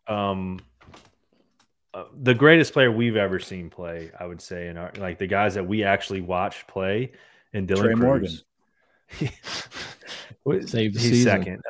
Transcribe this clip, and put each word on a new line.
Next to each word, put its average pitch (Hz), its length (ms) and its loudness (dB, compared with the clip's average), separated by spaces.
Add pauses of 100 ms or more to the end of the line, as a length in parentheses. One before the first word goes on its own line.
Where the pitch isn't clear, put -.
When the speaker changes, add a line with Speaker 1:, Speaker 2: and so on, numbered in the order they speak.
Speaker 1:
um, 95 520 -4 (1400)
uh, 92 100 -12 (180)
the 123 120 4
greatest 151 380 6
player 131 200 6
we've 113 240 0
ever 95 240 0
seen 90 300 -12
play, 85 480 -12
I 90 80 -10
would 87 140 -14
say, 87 280 -12
in 85 100 -12
our, 87 200 -12
like, 90 200 -8
the 98 80 -4
guys 98 280 2
that 95 120 -2
we 104 160 0
actually 98 380 0
watched 90 480 -4
play, 101 440 -4 (400)
and 98 160 -4
Dylan 95 140 2
Speaker 2:
Trey 113 120 4
Speaker 1:
Cruz. 117 500 0 (760)
Speaker 2:
Morgan. - 140 -4
Speaker 1:
<laughs> - 80 -20 (1000)
What, 170 240 -2
Speaker 3:
Save 110 260 0
the 113 60 -4
Speaker 1:
he's 117 100 2
Speaker 3:
season. 120 200 6
Speaker 1:
second. 92 400 0